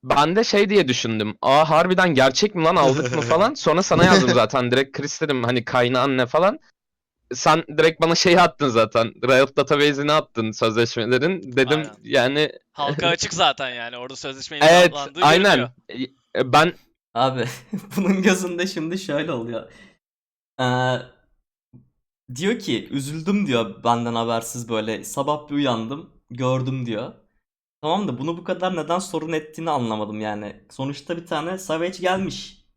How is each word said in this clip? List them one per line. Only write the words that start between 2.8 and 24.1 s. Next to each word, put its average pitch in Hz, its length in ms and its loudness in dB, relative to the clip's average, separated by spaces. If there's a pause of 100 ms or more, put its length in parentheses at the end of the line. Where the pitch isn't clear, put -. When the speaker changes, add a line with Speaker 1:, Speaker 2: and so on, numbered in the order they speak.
Speaker 1:
mı?" 151 40 0
Speaker 2:
<laughs> - 20 -4
Speaker 1:
falan. 180 320 2
Sonra 170 280 2
sana 175 220 4
yazdım 190 300 6
zaten. 120 360 2
Direkt 135 280 0
Chris 143 220 -8
dedim, 139 240 -2
hani, 120 200 0
"Kaynağın 127 540 0
ne?" 127 80 0
falan. 185 320 0 (760)
Sen 160 300 2 (140)
direkt 160 220 4
bana 165 140 2
şey 175 240 4
attın 165 300 2
zaten. 113 380 2 (220)
Riot 135 280 4
Database'ine 147 560 2
attın 113 400 -2
sözleşmelerin. 120 1040 -2
Dedim, 135 220 2
Speaker 3:
Aynen. 147 240 -10
Speaker 1:
yani, 135 500 0 (200)
Speaker 3:
Halka 147 340 -4
Speaker 1:
<laughs> - 20 2
Speaker 3:
açık 170 260 -4
zaten 143 360 0
yani. 120 260 -12
Orada 127 200 -14
sözleşme 135 460 -12
Speaker 1:
Evet, 175 260 8
Speaker 3:
imzalandığı 147 340 -6
Speaker 1:
aynen. 175 340 4 (320)
Speaker 3:
görünüyor. 127 220 -10 (260)
Speaker 1:
E, 123 160 0
ben 160 200 4 (420)
Speaker 4:
Abi, 127 300 0 (280)
<laughs> - 240 -10
bunun 190 260 0
gözünde 180 440 0
şimdi 170 320 -8
şöyle 156 340 -6
oluyor. 117 380 -8 (880)
Ee, 127 40 0 (1700)
diyor 196 240 -2
ki, 123 320 -4
"Üzüldüm." 156 560 -2
diyor, 117 380 -2
"benden 120 300 0